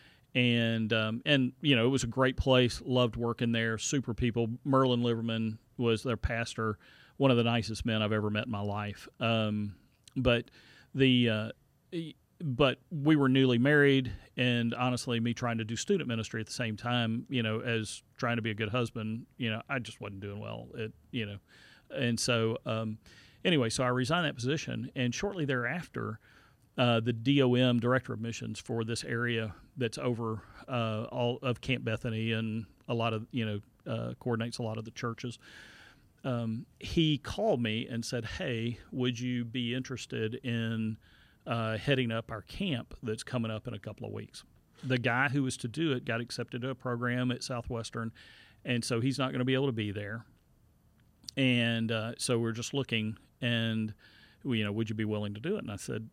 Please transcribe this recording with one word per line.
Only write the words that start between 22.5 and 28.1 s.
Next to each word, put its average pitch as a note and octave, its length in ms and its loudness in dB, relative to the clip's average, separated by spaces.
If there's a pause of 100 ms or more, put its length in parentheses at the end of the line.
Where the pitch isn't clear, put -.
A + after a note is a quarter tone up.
um, A2 320 -4 (440)
anyway, C#3+ 260 4
so C3 140 0
I B2 40 4
resigned B2+ 400 2
that C#3+ 80 -4
position, B2 600 -4
and B2 180 0
shortly G3 300 -4
thereafter, B2 760 -4 (580)
uh, A#2+ 240 6
the A#2 100 0
D B2+ 300 4
O B2 140 6
M, B2 260 4
Director B2 320 2